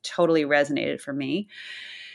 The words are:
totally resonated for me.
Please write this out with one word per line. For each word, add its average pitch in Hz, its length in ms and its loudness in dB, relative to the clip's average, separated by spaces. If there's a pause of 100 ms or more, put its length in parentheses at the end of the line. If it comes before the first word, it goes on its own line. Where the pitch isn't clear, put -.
totally 165 420 4
resonated 143 560 2
for 139 120 -8
me. 143 340 -2 (680)